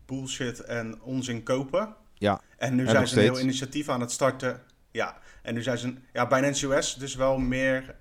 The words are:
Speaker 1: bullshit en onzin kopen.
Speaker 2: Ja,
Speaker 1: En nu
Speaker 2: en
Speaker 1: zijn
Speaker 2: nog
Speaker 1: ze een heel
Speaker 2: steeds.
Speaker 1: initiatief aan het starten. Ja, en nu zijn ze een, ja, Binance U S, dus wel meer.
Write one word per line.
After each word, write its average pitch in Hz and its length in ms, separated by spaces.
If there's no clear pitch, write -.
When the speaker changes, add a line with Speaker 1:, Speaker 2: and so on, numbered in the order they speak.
Speaker 1:
bullshit 131 540
en 113 420
onzin 127 420
kopen. 139 520
Speaker 2:
Ja, 101 280
Speaker 1:
En 123 180
nu 127 60
Speaker 2:
en 127 80
Speaker 1:
zijn 131 100
Speaker 2:
nog 127 100
Speaker 1:
ze 127 60
een 110 60
heel 107 100
Speaker 2:
steeds. 131 160
Speaker 1:
initiatief 135 420
aan 127 100
het 120 120
starten. 131 500
Ja, 101 260
en 117 120
nu 117 80
zijn 120 160
ze 123 100
een, 127 160
ja, 123 140
Binance 139 400
U 139 140
S, - 140
dus 131 200
wel 131 220
meer. 131 640